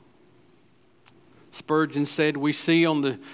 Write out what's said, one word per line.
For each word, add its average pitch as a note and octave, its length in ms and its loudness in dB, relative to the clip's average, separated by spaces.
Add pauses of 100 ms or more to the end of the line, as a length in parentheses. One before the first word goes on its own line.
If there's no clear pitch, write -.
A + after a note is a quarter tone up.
(1500)
Spurgeon D3 520 0
said, D3+ 320 0
"We D3 140 -2
see E3 340 2
on D#3 180 0
the C3+ 180 -2 (140)